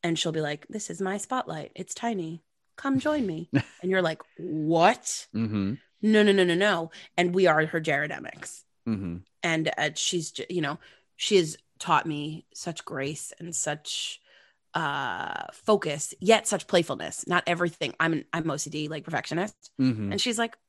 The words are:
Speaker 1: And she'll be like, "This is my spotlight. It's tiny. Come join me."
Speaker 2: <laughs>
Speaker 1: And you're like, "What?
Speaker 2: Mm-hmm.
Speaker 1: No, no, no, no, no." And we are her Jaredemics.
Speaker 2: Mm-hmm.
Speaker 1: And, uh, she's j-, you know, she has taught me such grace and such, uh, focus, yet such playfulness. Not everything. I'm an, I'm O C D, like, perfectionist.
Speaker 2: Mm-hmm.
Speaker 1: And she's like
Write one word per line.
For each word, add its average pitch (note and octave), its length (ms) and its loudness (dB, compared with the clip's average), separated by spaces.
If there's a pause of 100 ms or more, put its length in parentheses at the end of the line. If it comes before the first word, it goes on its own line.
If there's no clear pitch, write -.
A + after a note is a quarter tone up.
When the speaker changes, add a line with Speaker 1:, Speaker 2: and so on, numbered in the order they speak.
Speaker 1:
And E3 160 0
she'll D#3+ 140 -2
be D#3+ 80 -2
like, D3 280 -4
"This G#3+ 220 -10
is E3+ 120 -8
my F#3+ 160 -2
spotlight. D#3+ 560 -6
It's - 200 -10
tiny. F3 480 -4 (340)
Come C4+ 220 0
join D4 280 0
me." E3+ 260 -6
Speaker 2:
<laughs> - 300 -2
Speaker 1:
And F3+ 80 0
you're F#3+ 120 4
like, D#3+ 200 0 (160)
"What? E3 960 2
Speaker 2:
Mm-hmm. G#2 400 0 (280)
Speaker 1:
No, G#3+ 200 6
no, G#3 100 8
no, F#3+ 120 6
no, F3 100 4
no." F3 360 2 (260)
And F3 180 4
we F#3 120 6
are D#3 200 6
her E3 140 -2
Jaredemics. - 840 -4 (240)
Speaker 2:
Mm-hmm. F#2+ 300 -4 (240)
Speaker 1:
And, D#3+ 340 0
uh, D3+ 180 0
she's - 380 -2
j-, - 160 -8
you F3+ 140 -2
know, D3 160 -4 (380)
she - 200 2
has E3 220 2 (200)
taught - 280 2
me D3+ 480 -6
such - 300 -10
grace D3 540 -6
and E3 160 -12
such, - 680 -6 (540)
uh, C3+ 760 -4
focus, D#3 680 0
yet G#3 280 6
such F#3+ 180 -2
playfulness. D#3 600 0
Not F3 200 2
everything. E3+ 540 -2
I'm E3 140 2
an, D3 180 -4
I'm D#3+ 180 -2
O C#3 60 -2
C D3 140 -8
D, D3+ 180 -6
like, D3+ 160 -10
perfectionist. E3 680 -4 (100)
Speaker 2:
Mm-hmm. A2 320 0
Speaker 1:
And G3+ 80 -2
she's A#3 180 0
like A#3 180 -2 (120)